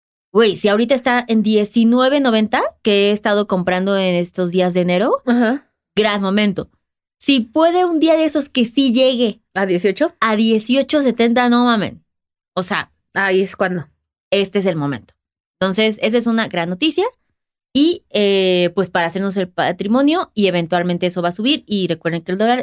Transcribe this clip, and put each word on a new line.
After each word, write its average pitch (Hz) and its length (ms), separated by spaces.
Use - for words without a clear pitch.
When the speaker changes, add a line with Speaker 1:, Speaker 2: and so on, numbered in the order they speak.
Speaker 1:
Güey, 202 260
si 208 100
ahorita 220 260
está 247 340
en 226 140
diecinueve 226 800
noventa, 233 420
que 202 260
he - 40
estado 208 340
comprando 185 500
en 185 160
estos 175 380
días 180 240
de 185 60
enero, 185 440
Speaker 2:
Ajá. 240 460
Speaker 1:
gran 208 260
momento. 196 480
Si 277 220
puede 339 440
un 339 160
día 320 160
de 320 100
esos 302 220
que 240 180
sí 262 280
llegue 247 480
Speaker 2:
¿A 196 100
dieciocho? 190 540
Speaker 1:
a 220 160
dieciocho 226 680
setenta, 240 480
no 240 160
mamen. 214 400
O 180 80
sea, 180 300
Speaker 2:
Ahí 190 260
es 190 140
cuando. 180 340
Speaker 1:
este 196 300
es 190 80
el 175 80
momento. 143 400
Entonces, 214 440
esa 220 160
es 233 80
una 226 200
gran 170 220
noticia. 302 360
Y, 320 380
eh, 190 640
pues, 180 160
para 170 160
hacernos 190 280
el 185 140
patrimonio 220 840
y 208 100
eventualmente 175 600
eso 180 160
va 170 60
a - 20
subir. 226 340
Y 196 220
recuerden 165 340
que 180 120
el 190 40
dólar 240 260